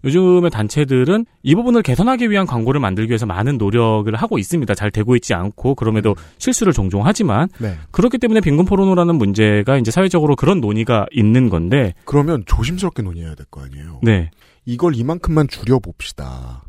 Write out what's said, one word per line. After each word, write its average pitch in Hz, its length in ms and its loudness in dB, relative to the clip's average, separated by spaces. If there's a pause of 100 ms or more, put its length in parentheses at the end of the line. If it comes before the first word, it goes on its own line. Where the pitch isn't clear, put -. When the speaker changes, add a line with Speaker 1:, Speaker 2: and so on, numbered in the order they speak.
Speaker 1:
요즘의 175 480 4
단체들은 131 720 0 (160)
이 139 140 4
부분을 233 260 2
개선하기 233 480 0
위한 196 160 0
광고를 123 340 -2
만들기 107 300 -2
위해서 113 160 -2
많은 104 320 -2
노력을 110 580 0
하고 185 220 -2
있습니다. 113 380 -2
잘 104 160 -4
되고 110 240 0
있지 117 180 -2
않고 101 400 -4
그럼에도 110 380 0
Speaker 2:
음. 98 40 -2 (220)
Speaker 1:
실수를 233 360 0
종종 98 340 -2
하지만 175 500 0
Speaker 2:
네. 104 180 -6 (140)
Speaker 1:
그렇기 240 300 0
때문에 226 220 2
빈곤 160 240 2
포르노라는 185 500 2
문제가 107 600 2
이제 117 120 0
사회적으로 156 460 2
그런 180 260 2
논의가 110 500 0
있는 117 380 4
건데 92 460 0 (100)
Speaker 2:
그러면 143 400 0
조심스럽게 170 560 -2
논의해야 82 320 -10
될 73 160 -18
거 69 140 -18
아니에요. 69 400 -14
Speaker 1:
네. 98 260 2 (360)
Speaker 2:
이걸 127 300 0
이만큼만 151 520 0
줄여봅시다. 64 1200 -6